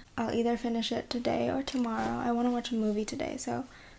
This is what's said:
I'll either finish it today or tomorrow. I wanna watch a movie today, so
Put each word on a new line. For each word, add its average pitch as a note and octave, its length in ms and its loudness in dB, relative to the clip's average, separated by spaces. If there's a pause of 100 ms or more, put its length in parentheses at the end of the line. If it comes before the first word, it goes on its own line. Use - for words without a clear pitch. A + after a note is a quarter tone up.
(160)
I'll A3+ 180 0
either A#3 240 4
finish A#3 340 0
it A#3+ 180 -2
today A#3+ 400 2
or C4+ 140 0
tomorrow. A#3 600 0
I A#3+ 80 2
wanna A#3+ 200 4
watch A#3+ 200 -2
a A#3 40 2
movie G#3+ 300 2
today, - 320 -4
so A#3+ 280 -4 (340)